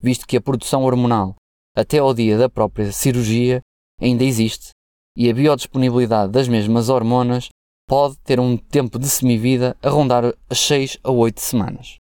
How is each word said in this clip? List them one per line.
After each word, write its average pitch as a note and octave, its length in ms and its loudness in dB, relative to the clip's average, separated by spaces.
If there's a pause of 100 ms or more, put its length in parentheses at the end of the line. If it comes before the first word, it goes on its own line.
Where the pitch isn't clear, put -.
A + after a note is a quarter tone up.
visto B2 260 -2
que B2 100 0
a A2+ 40 2
produção C3 420 -2
hormonal, A#2+ 520 0 (400)
até B2+ 240 0
ao C3+ 140 2
dia A2 240 2
da B2+ 120 2
própria G#2+ 420 -4
cirurgia, B2 720 0 (380)
ainda B2 240 0
existe, A2 460 -2 (480)
e A#2+ 120 2
a A2+ 40 0
biodisponibilidade B2 960 0
das B2+ 160 2
mesmas A2+ 420 0
hormonas B2 600 0 (380)
pode C#3 320 0
ter - 200 0
um B2 160 0
tempo A#2+ 440 -4
de C3+ 100 -4
semivida B2 720 0
a C#3 80 0
rondar B2 460 2 (140)
as A#2+ 100 -4
seis C3+ 440 -2
a - 60 -6
oito A#2 320 0
semanas. - 640 -6